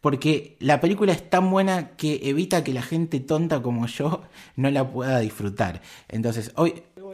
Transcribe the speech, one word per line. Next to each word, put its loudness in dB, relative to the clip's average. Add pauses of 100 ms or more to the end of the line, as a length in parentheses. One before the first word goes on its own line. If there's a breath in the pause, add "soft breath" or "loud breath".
porque 0
la 4
película 4
es -4
tan 4
buena 0
que -2 (100)
evita 0
que -2
la -4
gente -2
tonta 0
como -2
yo -2 (340 loud breath)
no 0
la 0
pueda -2
disfrutar. -4 (260 loud breath)
Entonces, -4
hoy 0 (300)